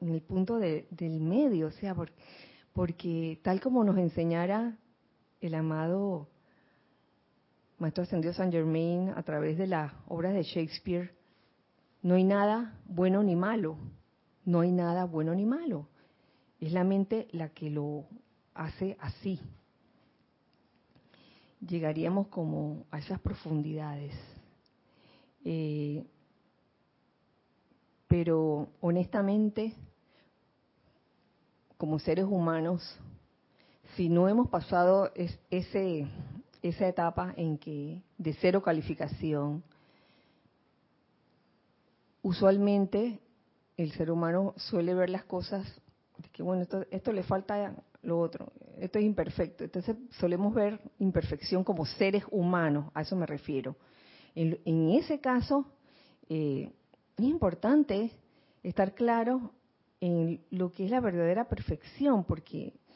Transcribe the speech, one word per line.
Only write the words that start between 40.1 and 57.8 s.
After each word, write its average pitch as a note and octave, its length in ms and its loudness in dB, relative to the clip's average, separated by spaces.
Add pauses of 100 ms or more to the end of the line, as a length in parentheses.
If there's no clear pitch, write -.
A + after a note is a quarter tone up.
usualmente G3+ 960 4 (560)
el D#3+ 160 -2
ser D#3+ 180 -2
humano E3+ 460 0
suele F3 380 -2
ver F3+ 160 2
las F#3+ 140 -6
cosas F#3+ 400 -6 (520)
de - 140 -20
que, - 120 -12
bueno, F3+ 200 0
esto, F#3+ 280 -4
esto G3 220 -4
le F#3+ 100 -2
falta G3+ 540 -2 (260)
lo E3+ 160 0
otro, E3 340 -4 (260)
esto F#3 200 -4
es G#3 60 4
imperfecto. F3+ 600 0
Entonces F#3 320 -4 (220)
solemos F3+ 360 2
ver G#3 260 2 (180)
imperfección F#3 640 0
como F3+ 220 0
seres G3 460 0
humanos, E3+ 640 2
a D#3 80 -4
eso F3 140 -4
me E3+ 100 0
refiero. C#3 500 -6 (580)
En, E3 300 2
en D#3+ 260 4
ese C#4+ 300 2
caso, C4 460 2 (640)
eh, D3 440 -2 (460)
es G3+ 60 2
importante A#3 880 2 (500)